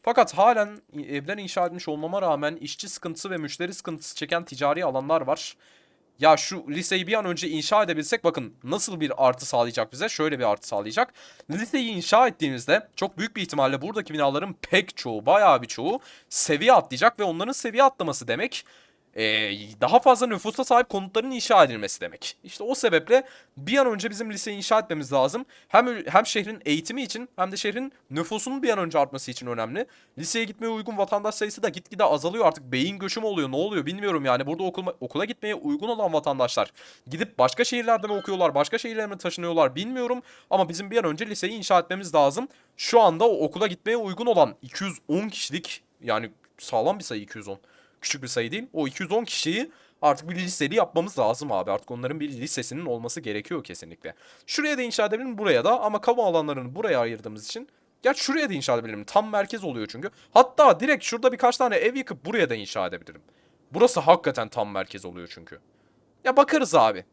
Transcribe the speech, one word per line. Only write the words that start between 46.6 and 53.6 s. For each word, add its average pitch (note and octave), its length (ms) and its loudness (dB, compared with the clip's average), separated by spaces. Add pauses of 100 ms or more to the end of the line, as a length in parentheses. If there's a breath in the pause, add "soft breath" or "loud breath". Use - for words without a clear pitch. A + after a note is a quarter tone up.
bir F#3 60 -12
sayı G#2+ 180 -6
iki G2+ 160 -16
yüz G2+ 100 -14
on. G2 100 -12 (420 soft breath)
Küçük C3+ 220 -6
bir B2 60 -10
sayı A#2 220 -2
değil. A3 220 -6
O D#3 140 -2
iki C3 160 -8
yüz E3+ 100 -4
on A3+ 120 0
kişiyi G#3 460 -2 (320 soft breath)
artık D#3 280 2
bir F3 40 -8
liseli F3+ 400 -2
yapmamız F#3 440 0
lazım A#2+ 340 0
abi. F#2 180 -2
Artık G#2 200 -4
onların B2+ 300 -6
bir D3 80 -6
lisesinin C3+ 580 -6
olması A#2+ 340 -6
gerekiyor A2 440 -6